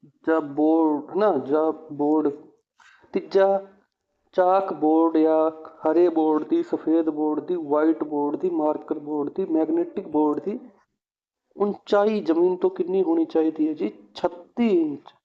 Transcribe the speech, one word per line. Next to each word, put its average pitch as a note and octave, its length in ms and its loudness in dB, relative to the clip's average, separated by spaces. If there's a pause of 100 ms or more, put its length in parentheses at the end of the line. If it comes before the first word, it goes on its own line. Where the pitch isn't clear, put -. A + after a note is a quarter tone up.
ਜਾਂ D#3+ 340 -2
ਬੋਰਡ D3+ 760 0
ਨਾ, G3 220 2
ਜਾਂ D3+ 340 0
ਬੋਰਡ। D3+ 560 -2 (840)
ਤੀਜਾ, G3 540 2 (680)
ਚਾਕ F#3+ 400 2
ਬੋਰਡ D#3+ 440 2
ਜਾਂ D#3+ 340 4 (360)
ਹਰੇ E3+ 220 4
ਬੋਰਡ D#3 360 0
ਦੀ, E3+ 180 0
ਸਫੇਦ D#3+ 460 0
ਬੋਰਡ D3+ 320 -2
ਦੀ, D#3 140 -6
ਵਾਈਟ D#3 500 0
ਬੋਰਡ D3 320 -2
ਦੀ, F#3 140 -2
ਮਾਰਕਰ D3+ 480 -2
ਬੋਰਡ D3 320 -6
ਦੀ, F#3+ 140 -6
ਮੈਗਨੇਟਿਕ E3+ 640 -2
ਬੋਰਡ D3+ 320 0
ਦੀ G#3+ 180 -8 (960)
ਉਚਾਈ G#3 640 0
ਜ਼ਮੀਨ E3+ 360 2
ਤੋਂ F#3 140 0
ਕਿੰਨੀ F#3 320 -2
ਹੋਣੀ E3 220 2
ਚਾਹੀਦੀ D#3 440 0
ਹੈ D#3 40 -2
ਜੀ? F#3 420 -8
ਛੱਤੀ - 540 -2
ਇੰਚ। D#3+ 460 -2 (100)